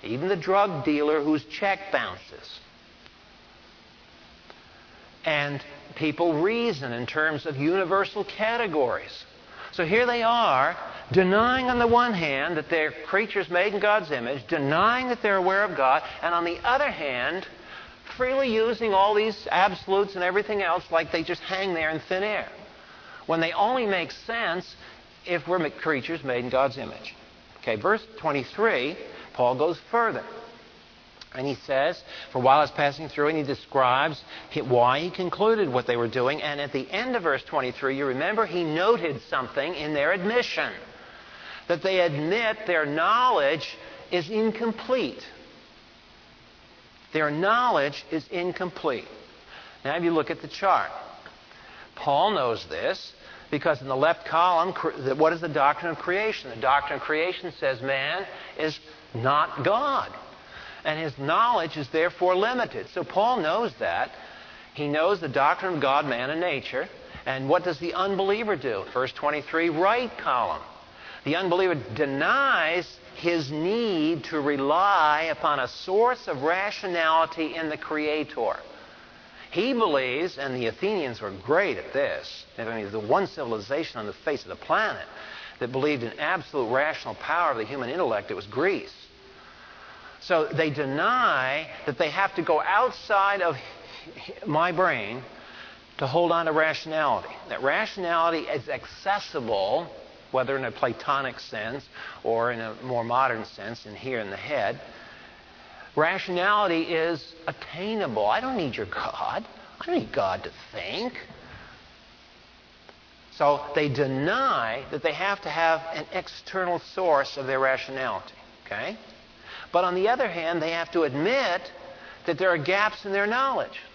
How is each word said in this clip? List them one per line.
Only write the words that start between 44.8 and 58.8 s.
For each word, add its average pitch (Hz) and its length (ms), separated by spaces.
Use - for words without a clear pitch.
Their 151 160
knowledge 185 800
is 160 180
incomplete. 175 800
Now, 147 100
if 175 60
you 170 80
look 160 200
at 160 120
the 151 60
chart, 147 420
Paul 156 380
knows 123 360
this 98 460
because 147 300
in 131 80
the 131 80
left 156 300
column, 175 480
cre-, - 260
the, 135 140
what 156 180
is 170 80
the 170 80
doctrine 151 440
of 147 60
creation? 202 520
The 113 100
doctrine 135 400
of - 60
creation 165 520
says 135 220
man 135 460
is 156 200